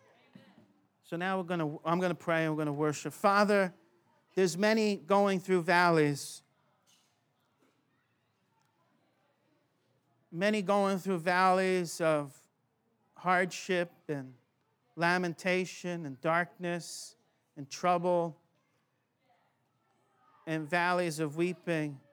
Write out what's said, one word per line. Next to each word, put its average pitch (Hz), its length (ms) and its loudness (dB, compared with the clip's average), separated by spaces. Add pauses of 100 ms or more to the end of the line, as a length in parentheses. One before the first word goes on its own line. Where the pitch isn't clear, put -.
(1040)
So 175 120 -8
now 190 220 -2
we're 185 60 -4
gonna, 160 400 -4
I'm 170 140 2
gonna 180 160 0
pray 160 300 0
and 156 100 -2
we're 151 40 -2
gonna 147 160 -4
worship. 147 400 -4
Father, 202 580 4 (600)
there's 180 240 2
many 214 380 2
going 196 440 2
through 185 220 0
valleys. 165 800 2 (4000)
Many 202 300 0
going 196 380 2
through 185 200 -4
valleys 185 840 2
of 151 320 0 (800)
hardship 180 800 -2 (160)
and 131 260 -10 (640)
lamentation 180 1080 -2
and 131 160 -12
darkness 175 960 -4 (400)
and 139 140 -16
trouble 175 680 0 (2000)
and 160 220 -6
valleys 175 520 0
of 151 160 -4
weeping. 165 600 -4 (140)